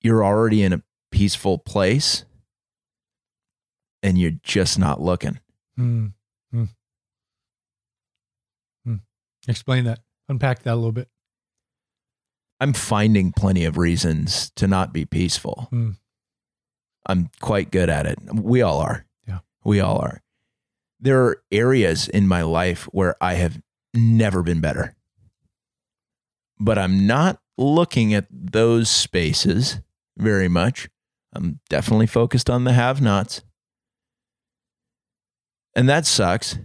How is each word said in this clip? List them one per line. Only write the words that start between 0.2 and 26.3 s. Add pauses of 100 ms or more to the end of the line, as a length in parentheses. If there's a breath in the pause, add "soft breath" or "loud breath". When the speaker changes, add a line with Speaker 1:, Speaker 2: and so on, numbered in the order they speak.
Speaker 1:
already
in
a (280)
peaceful
place (1800)
and
you're (120)
just
not
looking. (360)
Speaker 2:
Hmm. (440)
Hmm. (2250)
Hmm. (520)
Explain
that. (300)
Unpack
that
a
little
bit. (1500)
Speaker 1:
I'm
finding
plenty
of
reasons
to
not
be
peaceful.
Speaker 2:
Hmm. (1120)
Speaker 1:
I'm (100)
quite
good
at
it. (140)
We
all
are. (220)
Speaker 2:
Yeah. (240)
Speaker 1:
We
all
are. (800)
There
are
areas
in
my
life
where
I
have (320)
never
been
better, (1600)